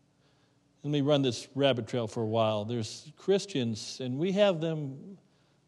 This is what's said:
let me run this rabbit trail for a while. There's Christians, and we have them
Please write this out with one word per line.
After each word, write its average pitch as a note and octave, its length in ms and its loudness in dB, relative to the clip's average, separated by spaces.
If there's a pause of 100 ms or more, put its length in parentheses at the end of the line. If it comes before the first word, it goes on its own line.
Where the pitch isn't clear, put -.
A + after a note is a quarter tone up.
(840)
let D3 80 -6
me D3 100 2
run C#3+ 220 4
this B2+ 320 -2
rabbit C3 320 2
trail A#2 220 -2
for A#2 160 -4
a - 20 0
while. A2 380 2
There's A#2 520 -6
Christians, C3+ 840 -2
and B2+ 180 -4
we F#3 140 0
have F#3+ 280 4
them D#3+ 560 -6 (520)